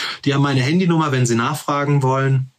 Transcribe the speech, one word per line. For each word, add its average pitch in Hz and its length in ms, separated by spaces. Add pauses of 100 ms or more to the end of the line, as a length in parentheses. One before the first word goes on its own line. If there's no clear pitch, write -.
(260)
Die 139 80
haben 139 80
meine 139 200
Handynummer, 160 500
wenn 127 160
sie 117 80
nachfragen 143 640
wollen. 135 580